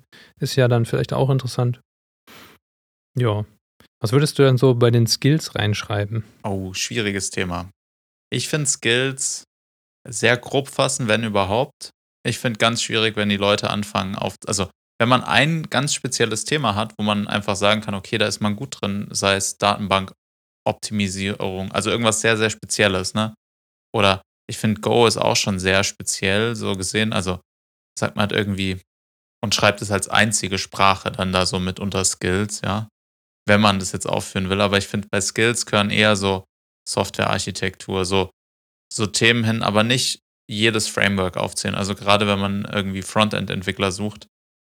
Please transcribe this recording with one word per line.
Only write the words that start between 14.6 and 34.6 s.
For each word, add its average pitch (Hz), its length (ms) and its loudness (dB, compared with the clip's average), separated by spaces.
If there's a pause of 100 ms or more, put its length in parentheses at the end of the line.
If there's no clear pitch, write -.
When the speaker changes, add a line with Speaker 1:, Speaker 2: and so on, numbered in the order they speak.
Speaker 2:
wenn 117 120 2
man 127 140 4
ein 151 460 2
ganz 139 240 -2
spezielles 113 520 -2
Thema 139 300 0
hat, 107 220 -4
wo 107 60 -4
man 104 240 0
einfach 101 300 -2
sagen 104 240 4
kann, 101 140 -6
okay, 98 220 -4
da 104 100 2
ist 98 120 -4
man 104 160 0
gut 131 240 -12
drin, 101 320 -4
sei 98 240 2
es - 220 -4
Datenbankoptimisierung, 98 2250 -2
also 104 160 -2
irgendwas 110 320 2
sehr, 110 160 4
sehr 110 120 2
Spezielles, 98 640 0
ne? 110 200 -2 (600)
Oder 98 280 4 (280)
ich 110 80 -8
find 110 240 0
Go 117 240 4
ist 110 120 4
auch 110 180 2
schon 98 240 0
sehr 95 240 4
speziell 104 720 -2
so 101 200 -4
gesehen, 107 360 -2
also 92 300 -2 (580)
sagt - 160 -4
man 104 140 0
halt - 80 -2
irgendwie 95 420 -2 (640)
und 104 100 -2
schreibt - 280 2
es 101 100 -6
als 98 160 0
einzige 104 500 0
Sprache 98 540 0
dann 92 220 -4
da 92 120 2
so 92 140 -2
mit 92 220 -4
unter 95 240 -2
Skills, 95 560 -2
ja, 104 260 -4 (580)
wenn 104 140 6
man 101 200 4
das 92 120 -4
jetzt - 160 -6
aufführen 98 420 -2
will. 98 120 2